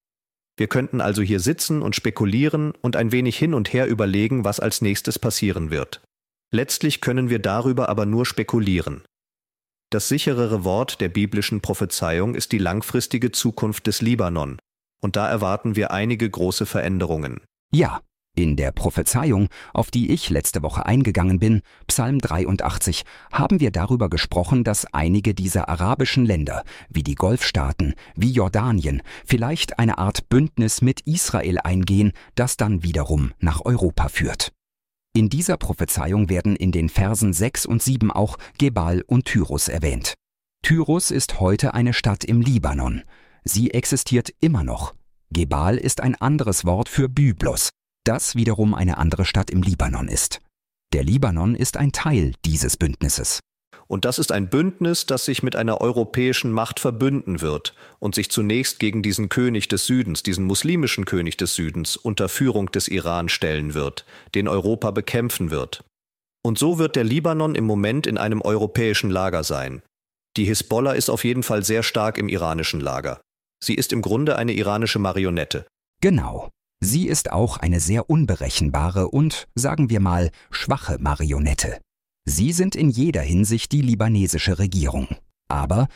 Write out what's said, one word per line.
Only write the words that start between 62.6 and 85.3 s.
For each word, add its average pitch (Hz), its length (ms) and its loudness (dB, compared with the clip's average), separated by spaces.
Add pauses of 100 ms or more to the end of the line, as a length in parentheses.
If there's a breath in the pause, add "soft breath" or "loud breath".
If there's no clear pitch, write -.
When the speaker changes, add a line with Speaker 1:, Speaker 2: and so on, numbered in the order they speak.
Speaker 1:
des - 160 -2
Iran 85 420 -2
stellen 76 460 -2
wird, 71 300 -6 (280 loud breath)
den 101 140 0
Europa 101 420 0
bekämpfen 104 640 -2
wird. 69 320 -6 (600)
Und 113 140 0
so 160 220 2
wird 160 160 2
der 127 80 2
Libanon 156 500 0
im 110 120 0
Moment 107 420 0
in 107 100 -2
einem 110 240 -2
europäischen 107 720 0
Lager 92 320 0
sein. 67 400 -6 (520)
Die 107 100 0
Hisbollah 113 480 0
ist 123 160 0
auf 117 140 -2
jeden 123 200 0
Fall 104 200 0
sehr 110 200 0
stark 107 340 -2
im 101 100 -2
iranischen 80 520 -2
Lager. 69 420 -6 (420)
Sie 113 120 -2
ist - 180 -2
im 117 80 0
Grunde 123 340 0
eine 117 180 -2
iranische 104 460 0
Marionette. 92 640 -2 (360)
Speaker 2:
Genau. 131 480 2 (340)
Sie 131 240 0
ist - 240 -2
auch 110 260 0
eine 87 220 2
sehr 90 300 0
unberechenbare 87 1000 0
und, - 480 0
sagen 139 340 0
wir 107 120 2
mal, 87 280 2 (220 soft breath)
schwache - 480 -4
Marionette. 73 800 -2 (480)
Sie 87 240 0
sind 185 240 0
in 151 140 4
jeder 123 320 2
Hinsicht 101 500 2
die 147 100 2
libanesische 101 800 2
Regierung. 80 480 0 (400)